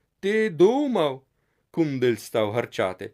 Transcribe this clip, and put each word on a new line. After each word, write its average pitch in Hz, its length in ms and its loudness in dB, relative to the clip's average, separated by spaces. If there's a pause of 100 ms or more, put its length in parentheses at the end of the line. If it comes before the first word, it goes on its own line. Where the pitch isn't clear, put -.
(200)
«Ти 220 300 -2
думав?» 185 720 2 (500)
кундель 131 440 0
став 107 360 -2
гарчати. 104 640 -4